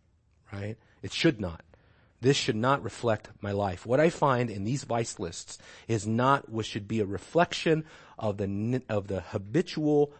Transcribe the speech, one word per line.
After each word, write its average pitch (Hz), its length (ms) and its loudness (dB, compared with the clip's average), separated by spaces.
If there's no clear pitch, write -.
Right? 101 240 -8
It - 100 -10
should 120 300 2
not. 85 240 -8
This 135 160 4
should - 180 0
not 127 260 2
reflect 113 480 -2
my 101 100 -4
life. 101 340 -2
What 123 140 2
I 156 100 6
find 123 400 2
in 104 140 -8
these 127 220 -4
vice 117 340 -2
lists - 380 -10
is 107 180 0
not 127 400 4
what 110 180 -4
should 104 220 -8
be 110 140 0
a 101 40 0
reflection 156 800 0
of 107 200 -2
the 104 80 -2
n-, 107 420 -2
of 101 200 -2
the 98 120 -2
habitual 147 1000 0